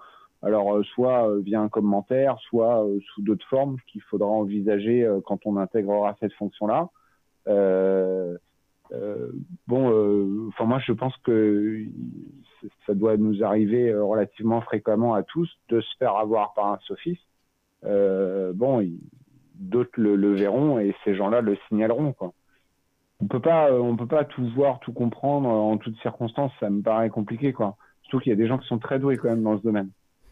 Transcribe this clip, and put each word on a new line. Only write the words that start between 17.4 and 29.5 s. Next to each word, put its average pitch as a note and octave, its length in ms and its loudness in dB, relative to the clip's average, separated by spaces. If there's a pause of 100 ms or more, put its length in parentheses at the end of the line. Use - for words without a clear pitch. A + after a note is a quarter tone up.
Euh, F#2+ 680 0
bon, B2 280 0
il, E2+ 180 -4 (560)
d'autres G2 400 -2
le, G#2 220 2
le G2+ 160 2
verront A#2 440 2
et G2+ 160 0 (120)
ces G2+ 100 0
gens-là G2+ 240 0
le G#2 180 0 (120)
signaleront, A2+ 420 0
quoi. F#2 220 -10 (880)
On G2+ 60 -4
peut B2+ 120 -2
pas, D#3 320 4
euh, B2 80 4
on A#2+ 160 0
peut A#2+ 120 -6
pas D3 180 0
tout B2 240 -6
voir, C3 320 0
tout A#2+ 100 -12
comprendre, C3+ 560 -2
euh, A#2 60 2
en G#2+ 240 2
toutes A2 240 -8
circonstances, A#2 580 -4
ça G#2+ 100 -4
me G2+ 120 0
paraît A2+ 280 0
compliqué, A2+ 440 -4
quoi. G#2 240 -4 (240)
Surtout - 180 -4
qu'il B2+ 120 0
y - 20 4
a - 20 2
des A2+ 120 2
gens B2+ 100 0
qui - 100 -8
sont A#2 120 -4
très C3+ 200 -4
doués C#3 160 0
quand A#2 140 -2
même A2+ 140 0
dans G#2+ 140 0